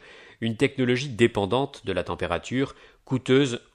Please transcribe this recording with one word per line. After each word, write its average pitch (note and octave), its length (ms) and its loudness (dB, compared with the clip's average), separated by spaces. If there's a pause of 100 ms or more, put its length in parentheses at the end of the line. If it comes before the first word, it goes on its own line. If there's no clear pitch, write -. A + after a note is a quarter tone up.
(420)
une A2+ 160 -4
technologie C3 520 0
dépendante A#2 760 0
de F#2+ 80 -4
la F2 100 -2
température, F2+ 720 -4 (300)
coûteuse B2+ 560 2 (140)